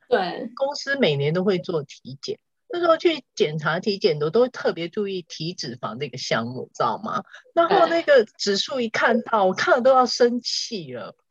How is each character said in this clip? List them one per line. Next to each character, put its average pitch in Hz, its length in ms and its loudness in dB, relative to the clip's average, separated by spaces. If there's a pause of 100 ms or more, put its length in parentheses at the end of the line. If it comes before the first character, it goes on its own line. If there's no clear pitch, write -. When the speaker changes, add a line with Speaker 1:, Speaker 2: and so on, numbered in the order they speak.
Speaker 1:
对。 202 460 -2
Speaker 2:
公 277 200 -4
司 277 220 -4
每 170 180 2
年 143 180 0
都 185 100 0
会 190 140 0
做 170 260 -4
体 - 380 -16
检， - 180 -10 (300)
那 349 100 -6
时 339 80 0
候 320 100 4
去 311 260 0 (120)
检 156 220 0
查 160 220 -2
体 196 180 -2
检 165 200 2
的， 147 100 -2
我 - 20 0
都 220 120 2
会 254 80 4
特 220 240 -4
别 165 160 -6
注 208 180 -4
意 190 140 -6
体 165 320 -10
脂 - 240 -12
肪 110 220 -10
这 143 100 -6
个 131 80 -12
项 117 280 -2
目， 123 280 -10
知 - 60 -20
道 - 200 -2
吗？ - 240 -6 (300)
然 339 140 4
后 359 200 6
那 330 160 0
个 269 220 6 (120)
指 202 200 -2
数 269 220 -4
一 233 100 -2
看 233 320 2
到， 214 220 2
Speaker 1:
对。 185 40 4
Speaker 2:
我 190 60 2
看 330 220 2
了 247 60 0
都 262 100 4
要 254 140 6
生 240 360 2
气 160 520 -8
了， 110 220 -12 (160)